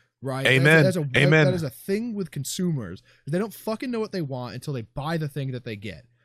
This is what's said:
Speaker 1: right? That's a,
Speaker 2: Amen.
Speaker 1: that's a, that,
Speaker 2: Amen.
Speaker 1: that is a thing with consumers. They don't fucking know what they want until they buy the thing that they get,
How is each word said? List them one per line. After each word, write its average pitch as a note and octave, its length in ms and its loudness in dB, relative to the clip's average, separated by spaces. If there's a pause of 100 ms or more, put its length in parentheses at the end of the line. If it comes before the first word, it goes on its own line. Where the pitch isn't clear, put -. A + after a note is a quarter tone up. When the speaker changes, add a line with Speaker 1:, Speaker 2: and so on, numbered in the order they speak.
(220)
Speaker 1:
right? C3 220 -6
That's A#2+ 60 4
a, C3 100 6
Speaker 2:
Amen. D3+ 240 8
Speaker 1:
that's F#3 140 2
a, E3 40 -2
that, B2+ 160 0
Speaker 2:
Amen. D3 280 6
Speaker 1:
that C#3+ 80 2
is F3 100 -2
a C#3 60 -4
thing G#3+ 460 -6
with G3 160 -6
consumers. C3+ 680 -4 (260)
They D3 120 -2
don't G#3 140 -6
fucking A3 380 -6
know A#3 100 -4
what G#3+ 100 -6
they F#3+ 100 -4
want B2+ 340 -8
until C3+ 180 -8
they B2+ 80 -6
buy C#3+ 360 -6
the D#3 120 -4
thing C3+ 220 -6
that B2 120 -8
they A2+ 140 -8
get, G2 260 -12 (200)